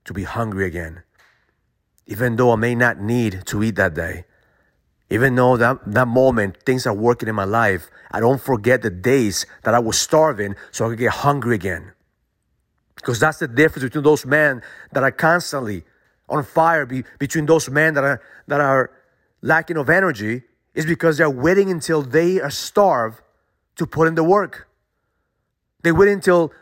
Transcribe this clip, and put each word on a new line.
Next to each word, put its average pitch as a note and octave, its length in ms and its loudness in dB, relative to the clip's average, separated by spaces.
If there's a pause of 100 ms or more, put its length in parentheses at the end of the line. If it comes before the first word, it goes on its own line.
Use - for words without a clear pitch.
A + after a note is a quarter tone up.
to - 60 -14
be F#2+ 120 -8
hungry G#2 420 -4
again. E2+ 360 -10 (1040)
Even A2+ 280 -4
though B2 160 4
I A2+ 60 4
may A#2+ 180 0
not A#2+ 240 2
need G#2+ 460 -2
to G#2+ 180 -4
eat A2 140 -2
that F#2+ 160 0
day, E2 320 -8 (840)
even B2 260 0
though B2+ 200 4
that, A#2+ 300 2
that A#2+ 240 0
moment A#2 560 2
things B2+ 200 -2
are A#2 80 0
working A2+ 360 0
in A2 60 -4
my G2 100 -2
life, G2+ 440 -2 (220)
I G#2 80 -6
don't B2 220 2
forget A#2+ 400 0
the A2+ 80 -4
days G#2+ 560 -2 (180)
that A2 100 0
I A#2+ 60 4
was A2 180 -2
starving A#2 580 0 (160)
so B2 140 -4
I A2+ 40 -2
could A2+ 100 -8
get A#2 140 0
hungry B2+ 420 -2
again. F2 380 -8 (1000)
Because A#2+ 220 -6
that's D3+ 220 0
the D#3+ 80 -6
difference C#3 380 0
between C#3+ 180 -6
those D3 220 4
men C#3+ 360 0 (300)
that C3+ 120 0
are C3 80 2
constantly C#3 760 -2 (420)
on D3 160 -4
fire, D#3+ 420 0
be-, B2+ 200 -8 (120)
between D3+ 280 -4
those D#3 240 2
men D3+ 240 2
that C#3+ 100 0
are, C#3 180 -2 (260)
that C#3 120 0
are C3+ 320 2 (500)
lacking D#3+ 360 0
of C#3+ 120 -2
energy, B2+ 540 0 (320)
is D#3+ 100 -4
because D#3+ 320 0
they're D#3 120 2
waiting F3+ 420 2
until D#3+ 300 -2
they E3 400 0
are C#3 100 -6
starved C3 720 0 (560)
to E3 100 -4
put D#3+ 220 0
in E3 60 -4
the D#3+ 100 0
work. F#3 420 0 (1120)
They E3+ 100 2
wait F#3 160 6
until F3 540 2